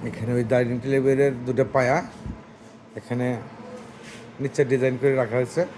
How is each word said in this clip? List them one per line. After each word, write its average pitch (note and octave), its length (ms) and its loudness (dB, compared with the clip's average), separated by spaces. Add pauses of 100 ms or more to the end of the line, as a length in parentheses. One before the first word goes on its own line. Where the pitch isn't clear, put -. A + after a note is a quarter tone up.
এখানে A2+ 260 -4
ওই A#2+ 100 2
ডাইনিং B2 360 2
টেবিলের C3+ 640 2
দুটো B2+ 280 2
পায়া C3+ 300 4 (920)
এখানে B2 420 -2 (1000)
নিচে C#3 260 2
ডিজাইন B2+ 320 2
করে C3+ 180 4
রাখা A#2+ 200 0
হয়েছে। B2+ 300 0 (120)